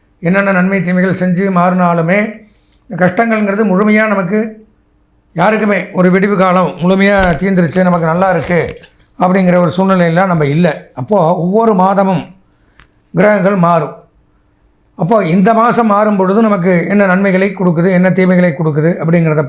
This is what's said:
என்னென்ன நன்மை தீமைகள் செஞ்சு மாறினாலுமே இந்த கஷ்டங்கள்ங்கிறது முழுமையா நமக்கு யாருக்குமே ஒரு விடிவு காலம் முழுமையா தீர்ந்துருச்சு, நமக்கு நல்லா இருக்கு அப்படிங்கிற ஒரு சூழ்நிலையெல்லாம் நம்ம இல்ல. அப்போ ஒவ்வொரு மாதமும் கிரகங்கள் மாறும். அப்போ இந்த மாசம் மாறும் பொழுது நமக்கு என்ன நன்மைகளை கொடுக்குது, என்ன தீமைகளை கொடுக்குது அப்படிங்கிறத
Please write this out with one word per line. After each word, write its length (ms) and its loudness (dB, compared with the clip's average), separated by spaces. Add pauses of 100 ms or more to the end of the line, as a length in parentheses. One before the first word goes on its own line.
(260)
என்னென்ன 320 0
நன்மை 260 0
தீமைகள் 360 -2
செஞ்சு 240 -2 (120)
மாறினாலுமே 640 0 (680)
இந்த 160 -12
கஷ்டங்கள்ங்கிறது 720 0
முழுமையா 420 2
நமக்கு 260 -2 (1000)
யாருக்குமே 380 0 (200)
ஒரு 160 2
விடிவு 280 0
காலம் 280 0 (120)
முழுமையா 340 2 (240)
தீர்ந்துருச்சு, 480 0
நமக்கு 240 0
நல்லா 220 0
இருக்கு 260 -2 (600)
அப்படிங்கிற 420 2
ஒரு 120 0
சூழ்நிலையெல்லாம் 560 0
நம்ம 220 0
இல்ல. 120 2 (340)
அப்போ 180 -2 (260)
ஒவ்வொரு 380 0
மாதமும் 400 0 (960)
கிரகங்கள் 480 2
மாறும். 280 0 (1080)
அப்போ 160 2 (180)
இந்த 140 2 (100)
மாசம் 340 0
மாறும் 260 0
பொழுது 280 0
நமக்கு 260 0 (180)
என்ன 200 2
நன்மைகளை 380 0 (100)
கொடுக்குது, 380 0
என்ன 120 2 (100)
தீமைகளை 400 2
கொடுக்குது 320 0 (100)
அப்படிங்கிறத 460 0